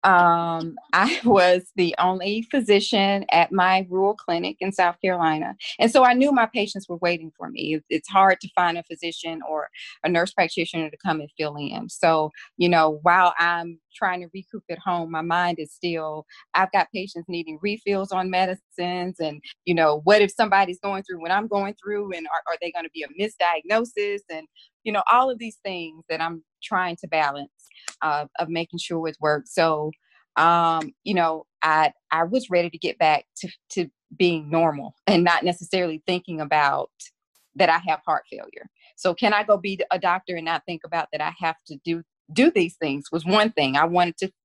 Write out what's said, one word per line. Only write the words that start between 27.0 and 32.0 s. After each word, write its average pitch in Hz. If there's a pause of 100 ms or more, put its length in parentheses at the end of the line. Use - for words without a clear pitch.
balance, 143 (500)
uh, 147 (140)
of 160
making 165
sure 160
it 156
works. 151
So, 156 (440)
um, 165 (100)
you 190
know, 160 (180)
I, 156 (200)